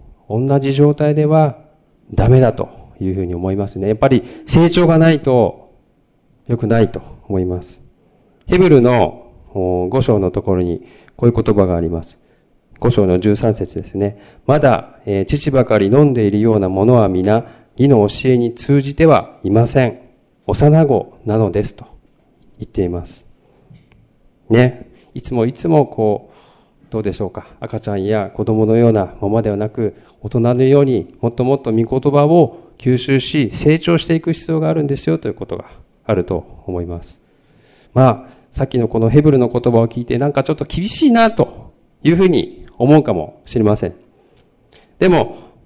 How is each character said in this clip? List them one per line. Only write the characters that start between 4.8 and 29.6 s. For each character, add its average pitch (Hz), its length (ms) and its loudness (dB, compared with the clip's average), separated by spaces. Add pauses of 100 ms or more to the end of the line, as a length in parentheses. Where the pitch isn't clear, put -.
が 160 140 4
な 165 120 6
い 151 100 0
と 120 520 0 (720)
良 120 80 -2
く 117 120 -4
な 113 140 2
い 104 100 2
と - 100 -10 (260)
思 98 120 -4
い 90 60 -2
ま 90 180 -6
す。 - 180 -20 (640)
ヘ 180 140 0
ブ 180 100 4
ル 143 100 6
の 120 520 0 (220)
五 92 480 -2
章 113 180 0
の 95 100 0
と 95 140 -6
こ 95 120 -2
ろ 90 60 0
に 87 240 -6 (300)
こ - 100 -2
う 120 40 4
い 120 40 2
う 113 100 -2
言 104 120 -2
葉 101 100 4
が 90 100 0
あ 85 60 -2
り 82 80 -2
ま 82 140 -6
す。 - 140 -20 (600)
五 139 100 0
章 110 160 2
の 90 140 2
十 104 160 0
三 110 180 0
節 - 240 -10
で - 60 -10
す - 120 -16
ね。 101 220 -4 (300)
「ま 147 120 2
だ、 127 460 0
え 98 160 -2
ー、 92 40 -4
乳 147 260 -4
ば 131 140 2
か 107 120 0
り 101 100 2
飲 135 180 4
ん 139 80 0
で 117 100 0
い 101 80 2
る 104 80 0
よ 110 160 2
う 104 40 2
な 95 100 0
も 95 160 0
の 123 100 4
は 107 140 2
皆、 101 360 0 (320)
義 139 120 2
の 107 180 4
教 127 240 -2
え 127 60 2
に 120 180 -2
通 143 260 0
じ 139 140 -8
て 165 100 2
は 135 380 2
い 95 80 -4
ま 117 160 2
せ - 180 0
ん。 - 140 -6 (480)
幼 151 380 2
子 123 400 -2
な 107 120 -2
の 107 140 0
で 101 120 -2
す」 - 120 -12
と - 100 -20 (720)
言 - 100 -16
っ - 40 -20
て - 100 -4
い 90 80 -2
ま 87 160 -8
す。 - 200 -20 (1200)
ね。 123 400 0 (240)
い - 80 -14
つ - 120 -12
も 117 120 -2
い 123 80 -4
つ - 140 -8
も 156 180 2
こ - 460 -4
う、 - 580 -20
ど 113 100 -8
う 107 40 -6
で 98 100 -6
し - 80 -10
ょ 98 60 -6
う - 40 -14
か。 - 160 -16 (120)
赤 113 200 -10
ち - 100 -10
ゃ 104 40 -6
ん 95 120 -6
や 104 280 -4
子 107 120 -8
供 110 200 0
の 113 120 2
よ 117 120 4
う 113 40 4
な 110 280 -2
ま 101 80 -4
ま 110 120 0
で 110 80 -4
は 101 80 -4
な 107 120 -4